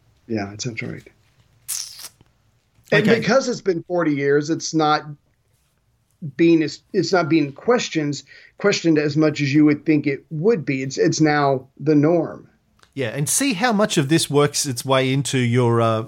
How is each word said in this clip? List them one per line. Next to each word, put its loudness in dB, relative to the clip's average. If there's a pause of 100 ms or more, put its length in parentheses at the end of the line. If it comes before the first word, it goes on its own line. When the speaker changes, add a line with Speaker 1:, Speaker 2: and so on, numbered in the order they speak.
(260)
Speaker 1:
Yeah, -6
that -16
sounds -10
right. -14 (1900)
And 2
Speaker 2:
Okay. 4
Speaker 1:
because 0
it's -6
been -4
forty -2
years, 0
it's -6
not 0 (1300)
being 4
as, -6 (120)
it's -2
not 2
being 0
questions-, -2 (360)
questioned 2
as -2
much 2
as 0
you 6
would 2
think 2
it -4
would 0
be. -4
It's, -8
it's 0
now 2 (120)
the 0
norm. 0 (460)
Speaker 2:
Yeah, -4
and -4
see -2
how 0
much 0
of 0
this 0
works 0
its -6
way 0
into -2
your, 2
uh, 0